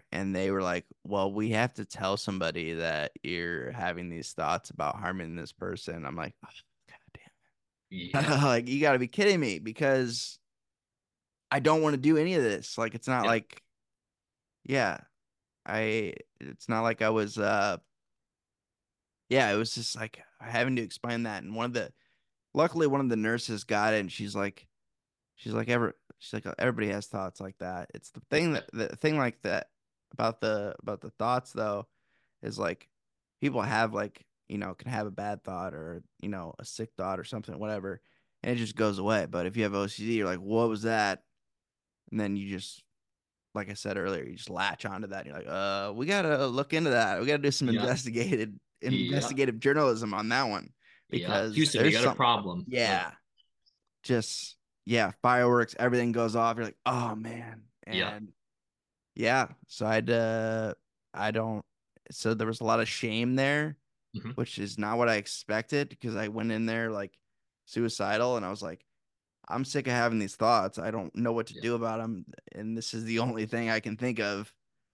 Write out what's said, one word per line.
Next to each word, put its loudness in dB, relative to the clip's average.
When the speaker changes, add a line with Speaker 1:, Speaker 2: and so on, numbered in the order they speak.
Speaker 1:
and -2
they 0
were 0
like, -2
"Well, 0
we -2
have 2
to -10
tell -2
somebody -4
that -2
you're -4
having -6
these -10
thoughts -2
about -4
harming -6
this -12
person." -8
I'm -8
like, -8
"Oh, -20
God -20
damn -20
it." -20
Speaker 2:
Yeah. 2
Speaker 1:
<laughs> -
Like, 4
you 0
gotta 6
be 0
kidding 4
me, 0
because 0
I 2
don't 6
wanna 4
do 6
any 4
of 4
this. 0
Like, 0
it's -8
not 2
Speaker 2:
Yeah. 4
Speaker 1:
like, 0
yeah, 2
I, 0
it's -12
not 2
like 2
I 6
was, 2
uh, 2
yeah, 6
it 4
was 0
just, -6
like, -10
having 0
to 0
explain -4
that. -6
And -10
one -2
of -6
the, -4
luckily, 4
one 2
of 0
the 2
nurses -2
got 2
it, 4
and -6
she's -6
like, -4
she's -8
like, -2
"Every-," 2
she's -12
like, -6
"Everybody 0
has -4
thoughts -8
like -12
that." -8
It's -16
the -14
thing 2
that, -4
the -2
thing 2
like -2
that -2
about 0
the, -2
about -8
the -14
thoughts, -2
though, -2
is, -8
like, -4
people 0
have, 2
like, -6
you -6
know, -6
can -12
have -2
a -10
bad -8
thought -8
or, -10
you -8
know, -8
a -14
sick -10
thought -2
or -10
something, -10
whatever, -6
and 0
it -4
just -4
goes 2
away. 2
But -2
if -4
you 2
have 0
O 2
C -8
D, 0
you're 2
like, -2
"What 2
was -4
that?" 2
And -2
then 0
you -6
just, -10
like -6
I -8
said -4
earlier, -2
you -12
just -14
latch -2
onto -8
that. -10
And -14
you're -12
like, -12
"Uh, -2
we -4
gotta 2
look -2
into 2
that. 4
We 0
gotta 2
do 4
some 0
Speaker 2:
Yeah. 2
Speaker 1:
investigated, 0
Speaker 2:
Yeah. 0
Speaker 1:
investigative 0
journalism 4
on -2
that 4
one." -4
Speaker 2:
Yeah. 0
Speaker 1:
Because -2
Speaker 2:
"Houston, 4
we 8
Speaker 1:
there's 4
Speaker 2:
got 4
Speaker 1:
some 4
Speaker 2:
a -4
problem." 2
Like 2
Speaker 1:
Yeah. -8
Just, -2
yeah, 2
fireworks, 4
everything 2
goes 2
off. 2
You're -4
like, -12
"Oh, -2
man." -12
Speaker 2:
Yeah. -2
Speaker 1:
And, -14
yeah, 2
so -4
I 4
had 2
to, 2
I -2
don't, -2
so 0
there 0
was -4
a -4
lot 4
of 2
shame 0
there, 2
Speaker 2:
Mm-hmm. -8
Speaker 1:
which -4
is -6
not -2
what 6
I 4
expected, -2
'cause -4
I -2
went -2
in 0
there, -2
like, -6
suicidal, 2
and -4
I -4
was -8
like, -12
"I'm -2
sick -2
of 2
having 4
these -4
thoughts. 4
I -4
don't -6
know 0
what -2
to -16
Speaker 2:
Yeah. -10
Speaker 1:
do 0
about -2
'em, -6
and -6
this -8
is -6
the 2
only 0
thing -2
I 2
can -6
think -2
of -2